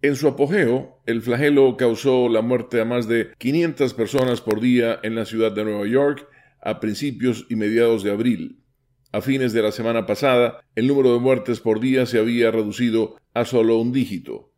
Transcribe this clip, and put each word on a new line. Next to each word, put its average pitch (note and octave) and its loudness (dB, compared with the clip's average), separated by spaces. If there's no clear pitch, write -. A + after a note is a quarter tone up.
En C#3+ 0
su D3 0
apogeo, C3+ 0
el A2+ -2
flagelo C3+ 2
causó B2+ 2
la A2+ 2
muerte A#2 -2
a A2 0
más A#2+ -2
de A2+ 0
quinientas C#3+ -2
personas B2 -2
por G#2+ -2
día A#2+ 2
en A2 -6
la A2+ -4
ciudad A2 -2
de G#2 -4
Nueva G#2 -4
York C#3 0
a - -6
principios A#2 -4
y A#2 -6
mediados A2 2
de G2+ -2
abril. G2+ -2
A G#2 -4
fines C3 0
de A2+ 2
la G#2+ 2
semana A2+ -4
pasada, A#2+ 2
el A#2+ 0
número C3+ 4
de A#2+ 2
muertes B2 0
por A2 0
día B2+ 0
se A#2+ -2
había A#2 2
reducido A2 -2
a A#2 0
solo A2+ 2
un A#2 -2
dígito. F2 -6